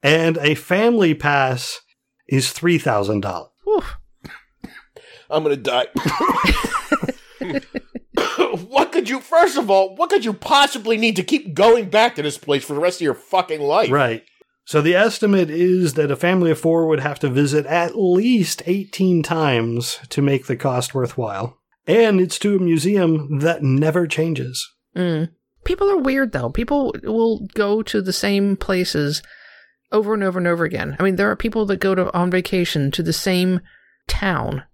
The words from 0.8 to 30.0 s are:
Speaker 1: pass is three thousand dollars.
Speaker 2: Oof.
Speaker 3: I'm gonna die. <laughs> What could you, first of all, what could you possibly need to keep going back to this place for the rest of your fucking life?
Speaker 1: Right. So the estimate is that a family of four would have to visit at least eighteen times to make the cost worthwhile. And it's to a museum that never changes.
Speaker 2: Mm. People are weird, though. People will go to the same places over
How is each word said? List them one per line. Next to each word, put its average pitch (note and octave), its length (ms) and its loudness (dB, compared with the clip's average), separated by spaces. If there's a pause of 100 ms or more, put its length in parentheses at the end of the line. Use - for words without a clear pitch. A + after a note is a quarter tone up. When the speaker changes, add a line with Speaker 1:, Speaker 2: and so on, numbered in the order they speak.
Speaker 1:
pass C3+ 640 -2 (480)
is C3 240 0
three E3+ 280 0
thousand G#2 420 0
dollars. F#2 280 -8 (180)
Speaker 2:
Oof. G4+ 280 -2 (1300)
Speaker 3:
I'm D#3 140 0
gonna D3 140 2
die. B2 340 -2
<laughs> - 1700 -4 (1080)
What C4+ 240 0
could A#3+ 180 -2
you, C4 100 -4
first E4 380 2
of A#3+ 120 -2
all, F#3+ 260 4
what E4+ 140 -2
could F#4 160 2
you A3 80 -2
possibly C4 640 2
need A3 180 2
to F3+ 80 -2
keep A#3 300 -2
going G#3+ 360 4
back A3 260 2
to D3 60 -6
this D3 160 -4
place C#3 280 0
for D3+ 80 -8
the C#3+ 60 -2
rest F3 200 0
of E3+ 60 -2
your C#3 80 2
fucking D#3 480 -2
life? D3+ 300 2
Speaker 1:
Right. B2 320 0 (420)
So D3+ 160 2
the E3 140 4
estimate G3 540 2
is F3 460 2
that D3 160 0
a C#3 40 0
family F3 360 2
of D#3 80 0
four E3 280 2
would D#3 120 2
have C#3+ 200 -6
to C#3+ 100 0
visit C#3+ 360 0
at E3+ 320 -2
least G3 680 2
eighteen F#3 580 0
times A#2+ 760 -2 (100)
to - 120 -2
make C#3 260 0
the C3 100 -4
cost B2 360 -4
worthwhile. A#2+ 640 -6 (300)
And G#3 340 4
it's F#3 180 -2
to G#3 160 0
a F#3+ 40 4
museum D#3+ 800 0
that D#3 240 0
never D3+ 420 2
changes. C#3+ 600 -4 (280)
Speaker 2:
Mm. E3+ 340 -2 (340)
People G4 260 0
are G4 80 2
weird, C4+ 360 0
though. B2 160 -2
People B3+ 440 -2 (100)
will A3+ 520 0
go G#3 280 0
to G#3 180 -2
the F#3 120 -4
same G3+ 440 0
places F3 680 -2 (680)
over G#3+ 220 0